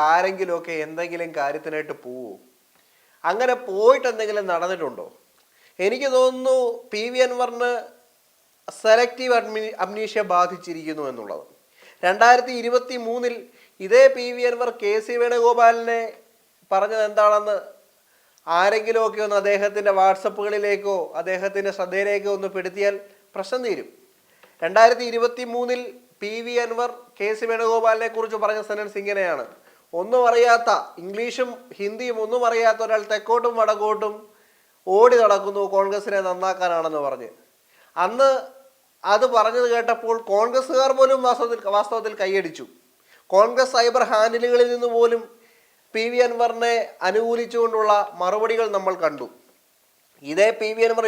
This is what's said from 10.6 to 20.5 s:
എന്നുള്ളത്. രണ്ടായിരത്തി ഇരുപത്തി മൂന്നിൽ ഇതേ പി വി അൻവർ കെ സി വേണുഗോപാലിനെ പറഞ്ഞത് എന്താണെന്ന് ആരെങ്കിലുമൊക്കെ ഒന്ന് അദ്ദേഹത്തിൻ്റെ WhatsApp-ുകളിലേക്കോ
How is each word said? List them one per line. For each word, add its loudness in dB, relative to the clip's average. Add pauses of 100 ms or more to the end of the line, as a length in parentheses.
എന്നുള്ളത്. -10 (600)
രണ്ടായിരത്തി 6
ഇരുപത്തി -2 (100)
മൂന്നിൽ -4 (520)
ഇതേ 8 (140)
പി -6 (100)
വി -6
അൻവർ -2 (120)
കെ 0 (140)
സി -6
വേണുഗോപാലിനെ 4 (720)
പറഞ്ഞത് 0
എന്താണെന്ന് 2 (1040)
ആരെങ്കിലുമൊക്കെ 0
ഒന്ന് 0
അദ്ദേഹത്തിൻ്റെ 0
WhatsApp-ുകളിലേക്കോ 0 (260)